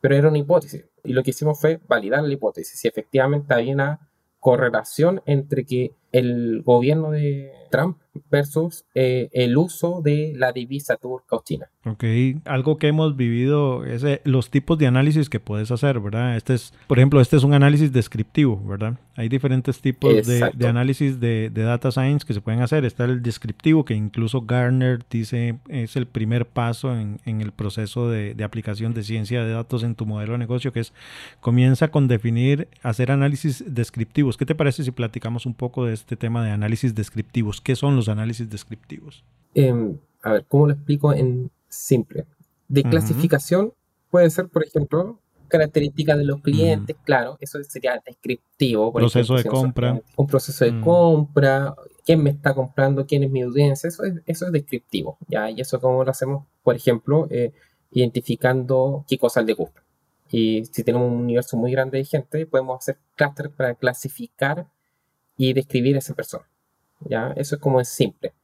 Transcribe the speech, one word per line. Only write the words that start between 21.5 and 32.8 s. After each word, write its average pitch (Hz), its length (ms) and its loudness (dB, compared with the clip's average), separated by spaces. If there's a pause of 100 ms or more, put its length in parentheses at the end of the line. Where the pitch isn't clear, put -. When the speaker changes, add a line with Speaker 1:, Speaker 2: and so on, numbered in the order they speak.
Speaker 2:
de 110 120 -2
data 120 260 0
science 135 340 0
que - 100 -6
se 101 60 -4
pueden 113 220 -2
hacer. 139 220 2
Está 120 220 -2
el 127 180 0
descriptivo, 135 600 0
que 117 100 -4
incluso 113 480 -2
Gartner 123 680 0
dice 117 480 -4 (100)
es 120 280 -6
el 127 100 -2
primer 117 400 -2
paso 120 500 -4
en, 107 280 -6
en 110 160 -4
el 107 100 -6
proceso 110 580 -4
de, 110 260 -4
de 107 100 -6
aplicación 110 500 -6
de 113 80 -6
ciencia 113 420 -4
de 113 60 -4
datos 113 320 -4
en 117 140 -4
tu 110 100 -6
modelo 107 260 -6
de 120 60 -4
negocio, 120 340 -4
que - 80 -4
es, - 120 -8 (480)
comienza 127 500 4
con 143 160 2
definir, 120 600 0 (140)